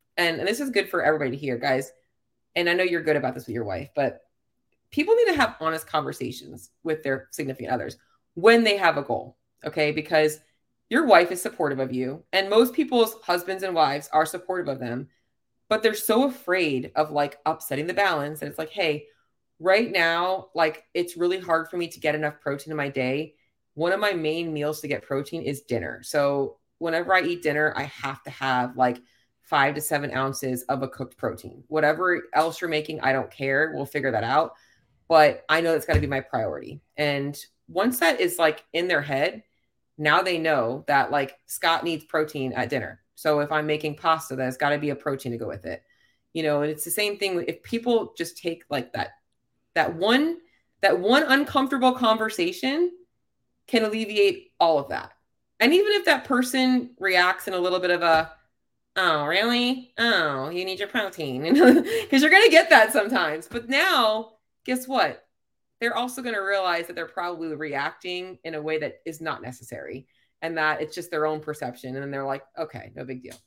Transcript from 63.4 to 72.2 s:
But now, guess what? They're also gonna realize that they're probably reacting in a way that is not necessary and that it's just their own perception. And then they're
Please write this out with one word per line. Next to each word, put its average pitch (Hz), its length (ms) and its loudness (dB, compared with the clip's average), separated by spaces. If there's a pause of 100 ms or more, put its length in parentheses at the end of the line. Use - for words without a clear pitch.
But 233 220 -10
now, 254 680 0 (280)
guess 254 220 -4
what? 208 400 -2 (540)
They're 233 160 -2
also 247 240 -6
gonna 233 200 -6
realize 185 460 -2
that 175 80 -12
they're 170 100 -8
probably 165 480 -6
reacting 160 920 -8
in 160 100 -10
a 151 60 -8
way 156 160 -4
that 151 280 -8
is 160 140 -10
not 160 220 -6
necessary 113 640 -14 (340)
and 165 160 -6
that 156 240 0
it's 156 140 -8
just 170 160 -10
their 156 140 -2
own 156 160 -2
perception. 131 540 -10
And 139 60 -8
then 139 100 -8
they're 135 120 -6